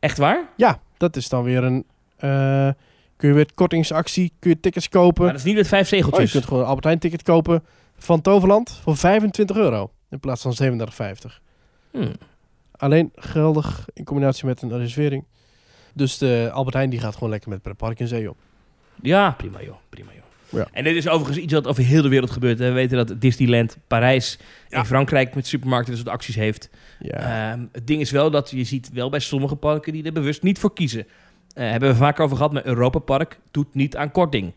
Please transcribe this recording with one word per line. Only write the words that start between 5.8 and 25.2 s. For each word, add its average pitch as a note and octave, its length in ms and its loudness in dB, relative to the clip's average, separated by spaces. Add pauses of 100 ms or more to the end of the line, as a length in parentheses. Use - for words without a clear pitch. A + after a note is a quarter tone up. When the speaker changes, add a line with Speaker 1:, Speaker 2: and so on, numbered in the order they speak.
Speaker 1:
zegeltjes. E3+ 320 2
Speaker 2:
Oh, - 60 4
je - 60 -2
kunt C3+ 120 0
gewoon B2+ 180 0
een A2+ 60 0
Albert C3+ 160 -2
Heijn E3 140 2
ticket E3 240 -4
kopen E3 420 2 (340)
van E3+ 220 2
Toverland G3 640 4
voor D#3 140 0
vijfentwintig G3+ 600 2
euro A#2 340 0 (200)
in C#3 100 -12
plaats C3 220 -6
van B2+ 100 -4
zevenendertig A#2 440 -2
vijftig. G2+ 440 -12 (500)
Speaker 1:
Hmm. - 220 -6 (640)
Speaker 2:
Alleen D#3 380 2
geldig D3+ 800 -2
in D3+ 100 -14
combinatie C#3 420 -2
met B2+ 160 -4
een A#2+ 160 -6
reservering. C3+ 460 -4 (680)
Dus C3+ 240 -2
de A#2+ 340 0
Albert C3 220 -4
Heijn C3+ 160 0
die A#2 100 -6
gaat A2 140 -6
gewoon A2+ 160 -6
lekker G#2+ 200 -8
met G2 120 -10
pretpark A2 380 -10
in A#2+ 80 -4
zee, A#2 140 -6
joh. G2+ 140 -10 (680)
Speaker 1:
Ja, F#3 280 4
prima G2 320 -12
joh, - 140 -18 (120)
prima - 260 -20
joh. - 80 -20 (380)
Speaker 2:
Ja. - 120 -4
Speaker 1:
En B2+ 120 -6
dit D#3+ 120 2
is D#3 120 -4
overigens D3+ 300 0
iets D#3+ 140 -6
wat D3+ 140 0
over C3+ 180 0
heel D3 180 4
de C#3 60 4
wereld C3 220 2
gebeurt. A#2+ 280 -2
We B2 120 0
weten B2+ 360 0
dat A2 140 -10
Disneyland A#2+ 560 2 (100)
Parijs B2 520 0 (300)
Speaker 2:
Ja. D3+ 100 -6
Speaker 1:
in D#3 60 -2
Frankrijk C3 500 0